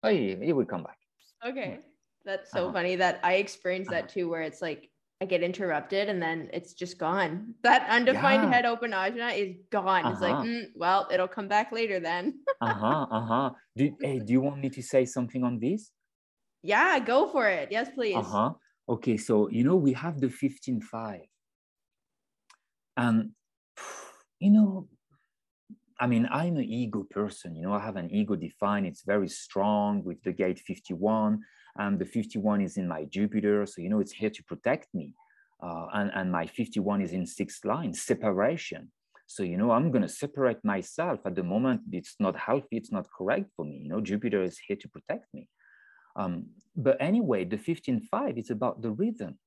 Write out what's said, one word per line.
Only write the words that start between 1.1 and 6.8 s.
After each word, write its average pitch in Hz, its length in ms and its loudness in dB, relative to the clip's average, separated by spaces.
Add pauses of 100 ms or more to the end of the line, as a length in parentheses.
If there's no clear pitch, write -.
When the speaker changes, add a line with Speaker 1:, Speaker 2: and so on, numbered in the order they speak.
Speaker 2:
Okay. 254 320 -6
Speaker 1:
Yeah. 311 60 -18 (420)
Speaker 2:
That's 196 260 -8
so 180 140 0
Speaker 1:
Uh-huh. 226 80 -6
Speaker 2:
funny 180 240 0
that 175 260 2
I 180 120 4
experienced 190 560 -2
that 165 140 -2
Speaker 1:
Uh-huh. - 80 -20
Speaker 2:
too, 175 160 -2
where 165 120 -4
it's 156 200 -6
like, 156 280 -8 (300)
I 196 60 -2
get 180 160 2
interrupted 185 680 0
and 185 120 0
then 160 320 -2
it's - 220 -10
just 175 240 -10